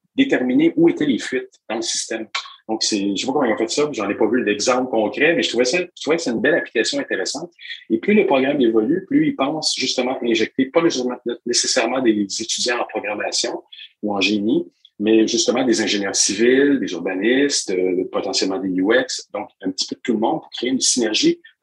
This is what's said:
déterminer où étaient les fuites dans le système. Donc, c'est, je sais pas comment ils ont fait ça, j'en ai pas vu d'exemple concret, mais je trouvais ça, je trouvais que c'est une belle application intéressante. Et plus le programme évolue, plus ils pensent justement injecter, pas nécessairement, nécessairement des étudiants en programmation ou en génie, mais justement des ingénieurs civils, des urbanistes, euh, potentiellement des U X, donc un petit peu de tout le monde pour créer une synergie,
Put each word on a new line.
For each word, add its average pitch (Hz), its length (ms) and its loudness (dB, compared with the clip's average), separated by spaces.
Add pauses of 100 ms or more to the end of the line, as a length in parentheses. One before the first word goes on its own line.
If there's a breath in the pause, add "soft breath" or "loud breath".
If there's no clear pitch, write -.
(180)
déterminer 135 580 2
où 165 140 6
étaient 151 160 0
les 120 140 2
fuites - 340 -6 (160)
dans 110 80 -4
le 113 40 -4
système. 113 460 -6 (400 loud breath)
Donc, 107 160 -2
c'est, 98 320 0
je 95 60 -4
sais 117 60 -4
pas 131 60 -2
comment 143 120 2
ils 110 80 2
ont - 40 -2
fait 113 120 -2
ça, 147 220 0
j'en 101 180 -4
ai 101 60 -2
pas 110 120 4
vu 117 160 0
d'exemple 123 460 0
concret, 113 460 2
mais 120 80 2
je - 60 -2
trouvais 123 160 2
ça, 180 120 0
je - 240 -6
trouvais 156 160 2
que 165 60 -6
c'est 127 80 0
une 110 100 -2
belle 156 140 4
application 131 440 -2
intéressante. 107 520 -6 (380 loud breath)
Et 165 80 2
plus - 160 2
le 214 120 6
programme 139 360 2
évolue, 113 460 2
plus 147 200 2
ils 139 80 0
pensent 151 420 -2
justement 127 440 -2
injecter, 117 440 0
pas 165 160 2
nécessairement, 127 380 0 (260)
nécessairement 123 560 0
des 104 260 2 (120)
étudiants - 420 -2
en - 60 -6
programmation 104 720 -4 (420 loud breath)
ou 104 120 -2
en 98 60 -2
génie, 104 440 0 (340 soft breath)
mais 110 280 4
justement 120 380 0
des 110 160 2
ingénieurs 98 340 -2
civils, 131 640 4
des 90 140 -4
urbanistes, 104 800 0
euh, 92 400 0
potentiellement 95 480 -2
des 95 100 -4
U 92 180 0 (140)
X, - 320 -10
donc 104 160 -8 (160)
un 95 60 -2
petit - 160 -6
peu - 80 -8
de - 60 -14
tout 117 120 -2
le 107 60 0
monde 143 220 0
pour - 140 -20
créer 123 140 -4
une 131 100 0
synergie, 123 600 0 (220 soft breath)